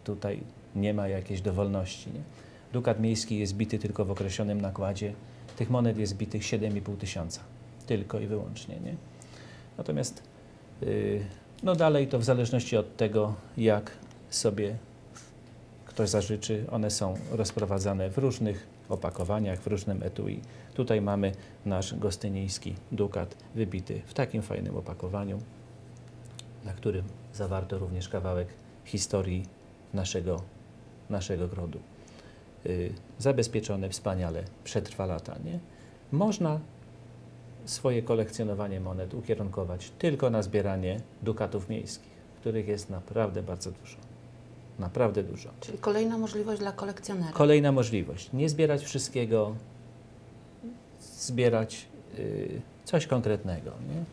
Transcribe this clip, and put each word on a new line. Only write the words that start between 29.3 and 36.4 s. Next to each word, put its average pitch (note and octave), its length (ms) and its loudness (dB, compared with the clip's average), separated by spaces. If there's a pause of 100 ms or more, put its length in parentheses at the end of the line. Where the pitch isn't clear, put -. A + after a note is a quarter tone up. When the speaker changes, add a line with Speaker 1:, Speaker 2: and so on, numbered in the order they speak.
Speaker 1:
naszego, F#2 480 0 (680)
naszego F#2 380 0
grodu. F2 320 -4 (840)
Y, F2 280 0 (260)
zabezpieczony A2+ 720 2
wspaniale, F2+ 540 0 (200)
przetrwa - 420 -2
lata, E2+ 300 -4 (100)
nie? E3+ 140 -4 (520)
Można E3 480 2 (1080)